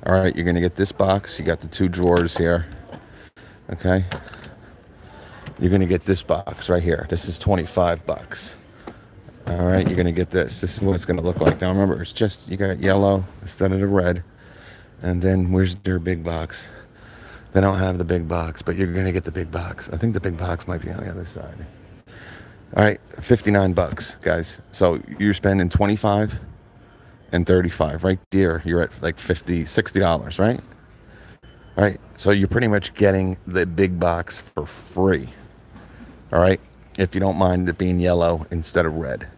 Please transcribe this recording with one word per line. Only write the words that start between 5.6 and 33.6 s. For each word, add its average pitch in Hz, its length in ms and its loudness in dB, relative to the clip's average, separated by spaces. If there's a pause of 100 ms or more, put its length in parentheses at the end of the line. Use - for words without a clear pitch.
gonna 95 140 4
get 87 200 0
this 92 160 0
box - 480 -4
right 87 140 2
here. 82 260 0
This - 200 -4
is 85 100 -8
twenty-five 85 680 0
bucks. - 500 -8 (920)
All 87 180 0
right, 92 200 4
you're 92 100 0
gonna 87 160 2
get 87 180 -2
this. - 320 -2
This 90 140 -6
is - 80 -4
what 95 120 2
it's 87 100 -4
gonna 87 160 -2
look 87 180 -2
like. - 220 2
Now 90 80 0
remember, 95 320 2
it's 87 100 -10
just, - 360 -2
you 92 80 -6
got 95 240 -2
yellow 98 440 4 (180)
instead 95 320 0
of 98 80 0
the 101 60 2
red. 87 360 2 (800)
And 87 200 -2
then 92 300 2
where's 92 240 2
their 92 240 -4
big 82 240 -4
box? 82 420 -6 (840)
They 95 80 4
don't 95 180 4
have 92 200 0
the 90 80 -2
big 85 220 0
box, 82 340 -4
but 85 160 -4
you're 92 140 0
gonna 92 200 0
get 87 140 -2
the 82 60 -6
big 82 200 -6
box. 87 400 -10
I 87 60 -6
think 113 160 0
the 107 80 -2
big 87 160 -4
box 85 280 -6
might 87 160 -6
be 82 100 -8
on - 120 -8
the - 60 -8
other 87 160 -10
side. - 400 -14 (1080)
All 101 80 6
right, 107 160 2 (220)
fifty-nine 101 520 4
bucks, - 480 -2
guys. 85 380 -2 (120)
So 87 280 2 (200)
you're 101 160 4
spending 98 340 2
twenty-five 104 640 2 (1000)
and 87 140 2
thirty-five. 85 580 2
Right 95 140 2 (140)
there, 85 340 2
you're 85 160 2
at, - 180 -4
like, 80 200 -4
fifty, 85 440 -2
sixty - 360 -2
dollars, 85 400 0
right? 110 200 2 (1160)
All 98 60 4
right, 101 180 0 (160)
so - 140 2
you're 196 160 4
pretty 120 200 2
much 104 280 0
getting 95 500 2
the 90 220 0